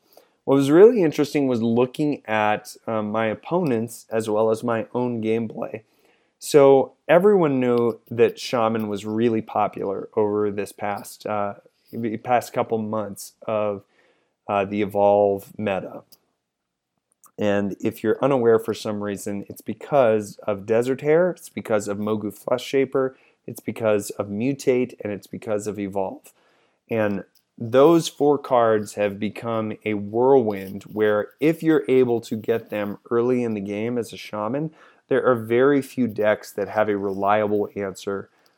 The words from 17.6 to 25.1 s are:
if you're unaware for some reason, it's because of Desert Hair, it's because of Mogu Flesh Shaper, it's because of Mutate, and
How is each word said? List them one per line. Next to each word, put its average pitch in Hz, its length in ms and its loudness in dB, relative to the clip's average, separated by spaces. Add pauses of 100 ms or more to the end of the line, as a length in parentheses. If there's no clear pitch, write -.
if - 240 -4
you're 107 200 0
unaware 117 360 4
for 110 140 -4
some 104 300 -8
reason, 101 440 -8
it's - 140 -18
because 110 800 0
of 101 220 -6
Desert 120 360 0
Hair, 160 300 2
it's - 180 -18
because 104 380 -4
of 101 100 -6
Mogu 104 360 -4
Flesh - 300 -4
Shaper, 131 520 0 (300)
it's 120 140 -14
because 107 520 -2
of 101 160 -8
Mutate, 123 720 -2
and 104 120 -6